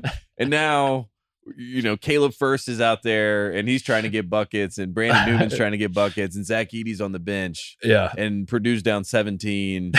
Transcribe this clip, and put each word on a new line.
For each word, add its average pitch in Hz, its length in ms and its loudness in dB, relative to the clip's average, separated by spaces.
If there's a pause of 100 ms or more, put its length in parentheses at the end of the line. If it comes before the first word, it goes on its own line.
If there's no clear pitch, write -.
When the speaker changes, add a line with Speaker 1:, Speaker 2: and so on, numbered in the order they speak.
Speaker 1:
<laughs> - 320 -10
Speaker 2:
And 131 120 0
now, 143 600 2 (480)
you 123 240 -4
know, 107 140 2
Caleb 143 380 2
Furst 135 340 0
is 117 140 -2
out 113 220 2
there, 107 480 2
and 104 180 -2
he's 127 140 2
trying 110 200 2
to 110 60 -2
get 101 200 -2
buckets, 104 500 -2
and 92 140 -6
Brandon 113 320 2
Speaker 1:
<laughs> 113 80 2
Speaker 2:
Newman's 113 220 2
trying 107 180 0
to 107 40 -2
get 101 160 -2
buckets, 98 420 0
and 101 100 -6
Zach 113 260 -2
Edey's 113 300 -6
on 98 100 -4
the 92 80 -6
bench. 92 640 -4
Speaker 1:
Yeah. 107 340 4
Speaker 2:
And 101 300 -2
Purdue's 117 360 0
down 104 200 2
seventeen, 98 960 -2